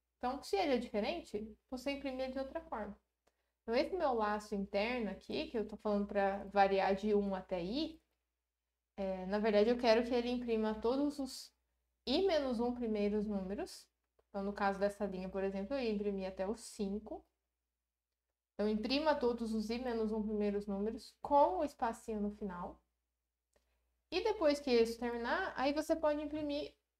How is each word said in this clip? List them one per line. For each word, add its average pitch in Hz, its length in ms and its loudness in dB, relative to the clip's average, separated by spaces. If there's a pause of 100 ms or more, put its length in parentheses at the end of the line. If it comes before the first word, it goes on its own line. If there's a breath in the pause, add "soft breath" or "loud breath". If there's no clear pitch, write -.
(180)
Então, 262 260 -4
se - 120 -2
ele 330 180 4
é 240 40 6
diferente, 220 800 -4 (120)
você 262 220 -4
imprime 269 320 -4
ele 254 100 -4
de 269 60 -6
outra 269 220 -6
forma. 208 360 -8 (640)
Então, 226 120 0
esse 311 200 2
meu 302 180 2
laço 214 420 0
interno 202 560 -2
aqui, 294 360 -6
que 240 100 -4
eu 208 100 -2
tô 208 100 -12
falando 202 300 0
pra 202 380 0
variar 196 500 4
de 214 180 2
um 202 220 2
até 185 260 -4
I, 285 400 -4 (960)
é, 190 300 -2
na 202 100 2
verdade, 214 320 6
eu 240 80 4
quero 240 260 6
que 240 100 -2
ele 240 160 2
imprima 220 500 0
todos 277 400 0
os - 340 -10 (540)
I 320 180 4
menos 277 340 2
um 247 140 0
primeiros 214 540 0
números. 202 600 -6 (420)
Então, 202 140 -6
no 202 100 -4
caso 196 260 0
dessa 202 260 0
linha, 185 240 -6
por 190 140 -2
exemplo, 196 320 -2
eu 262 60 -2
ia 226 100 0
imprimir 202 360 -2
até 190 200 -4
o 226 80 -2
cinco. 220 680 -6 (1300)
Então, 208 140 0
imprima 254 460 2
todos 233 400 0
os 214 160 -2
I 233 100 -2
menos 226 320 -2
um 220 120 -2
primeiros 208 420 0
números 208 560 -4
com 311 380 4
o 311 40 0
espacinho 226 580 -4
no 208 100 -2
final. 185 500 -8 (1300)
E 370 140 -2
depois 320 360 2
que 262 120 -2
isso 226 280 4
terminar, 247 560 -2
aí 277 180 2
você 311 220 0
pode 302 260 0
imprimir 294 520 -4 (260)